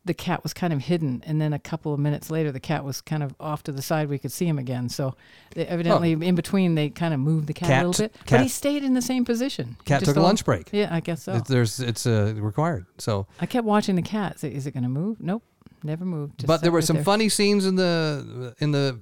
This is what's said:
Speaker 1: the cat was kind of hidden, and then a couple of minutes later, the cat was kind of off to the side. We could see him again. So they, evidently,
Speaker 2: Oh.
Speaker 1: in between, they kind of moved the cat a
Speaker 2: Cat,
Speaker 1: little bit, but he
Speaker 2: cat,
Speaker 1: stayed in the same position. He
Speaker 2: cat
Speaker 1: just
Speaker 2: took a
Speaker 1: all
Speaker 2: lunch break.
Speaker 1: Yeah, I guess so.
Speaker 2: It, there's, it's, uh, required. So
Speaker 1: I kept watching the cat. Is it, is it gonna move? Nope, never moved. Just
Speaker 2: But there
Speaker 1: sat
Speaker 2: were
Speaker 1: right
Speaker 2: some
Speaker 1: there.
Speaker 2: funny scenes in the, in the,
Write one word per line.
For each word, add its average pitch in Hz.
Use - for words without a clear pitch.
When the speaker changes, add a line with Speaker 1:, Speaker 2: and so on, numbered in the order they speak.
Speaker 1:
the 175
cat -
was -
kind 175
of 143
hidden, 151
and 156
then 151
a 143
couple 160
of 143
minutes 147
later, 160
the 131
cat 143
was 139
kind 151
of 135
off 151
to 156
the 135
side. 156
We 143
could 131
see 180
him 156
again. 123
So 131
they, 165
evidently, 170
Speaker 2:
Oh. 156
Speaker 1:
in 180
between, 175
they 151
kind 165
of 139
moved 151
the 151
cat 170
a 139
Speaker 2:
Cat, 135
Speaker 1:
little 180
bit, 220
but 226
he 262
Speaker 2:
cat, 254
Speaker 1:
stayed 285
in 262
the 254
same 254
position. 233
He -
Speaker 2:
cat 139
Speaker 1:
just -
Speaker 2:
took 143
a 151
Speaker 1:
all 165
Speaker 2:
lunch 202
break. -
Speaker 1:
Yeah, 208
I 165
guess 165
so. 185
Speaker 2:
It, 113
there's, 123
it's, 120
uh, 110
required. 107
So 101
Speaker 1:
I 180
kept 240
watching 208
the 175
cat. 208
Is -
it, 139
is 139
it 147
gonna 127
move? 170
Nope, 190
never 160
moved. 151
Just 117
Speaker 2:
But 156
there 165
Speaker 1:
sat 170
Speaker 2:
were 170
Speaker 1:
right 160
Speaker 2:
some 160
Speaker 1:
there. 151
Speaker 2:
funny 208
scenes 202
in 190
the, 143
in 151
the, 139